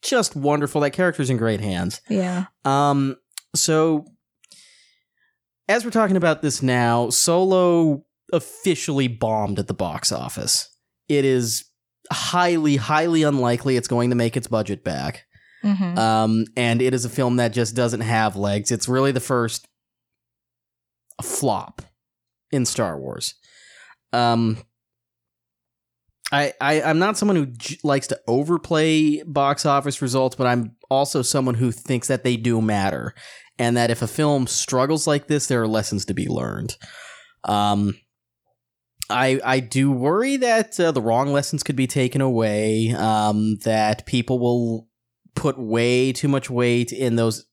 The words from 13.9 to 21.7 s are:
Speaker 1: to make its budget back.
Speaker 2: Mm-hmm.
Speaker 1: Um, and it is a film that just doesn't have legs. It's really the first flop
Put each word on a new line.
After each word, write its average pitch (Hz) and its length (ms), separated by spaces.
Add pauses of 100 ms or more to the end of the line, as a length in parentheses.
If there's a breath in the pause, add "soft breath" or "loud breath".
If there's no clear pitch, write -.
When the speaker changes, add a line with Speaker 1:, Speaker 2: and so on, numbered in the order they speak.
Speaker 1:
to 123 40
make 117 220
its 120 100
budget 104 380
back. 69 400 (400 soft breath)
Speaker 2:
Mm-hmm. 185 340
Speaker 1:
Um, 110 460 (100)
and 120 260
it 127 120
is 120 120
a 120 40
film 123 260
that 120 180
just 117 220
doesn't 120 260
have 110 360
legs. 101 340
It's 113 160
really 135 240
the 127 80
first 120 480 (1500)
flop - 600 (680)